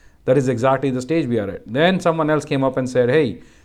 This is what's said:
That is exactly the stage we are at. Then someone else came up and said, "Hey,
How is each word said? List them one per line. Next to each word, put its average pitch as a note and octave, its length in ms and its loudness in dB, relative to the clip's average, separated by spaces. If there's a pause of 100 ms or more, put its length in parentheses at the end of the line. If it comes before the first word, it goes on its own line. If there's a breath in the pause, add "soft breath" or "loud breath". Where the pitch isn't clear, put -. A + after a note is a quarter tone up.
(240 soft breath)
That C3 140 2
is C3 100 2
exactly C3+ 420 0
the B2+ 120 -4
stage D#3 240 -2
we A#2 120 -2
are G2+ 120 -4
at. F#2 160 -12
Then E3+ 340 0
someone D#3+ 300 0
else D3+ 140 0
came C#3 200 -2
up C3 120 -2
and B2+ 120 -2
said, B2+ 200 2
"Hey, C3 320 0 (240 soft breath)